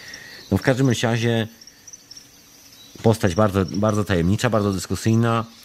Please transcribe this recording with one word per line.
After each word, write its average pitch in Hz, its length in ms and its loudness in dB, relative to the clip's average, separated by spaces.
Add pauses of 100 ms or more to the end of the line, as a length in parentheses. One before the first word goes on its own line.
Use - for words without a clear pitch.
(500)
No, 98 80 2
w - 40 -2
każdym 131 280 2 (120)
razie 117 460 0 (1500)
postać 107 320 2
bardzo, 98 300 2
bardzo 104 400 -2
tajemnicza, 95 460 0
bardzo 104 220 0
dyskusyjna, 113 720 0 (200)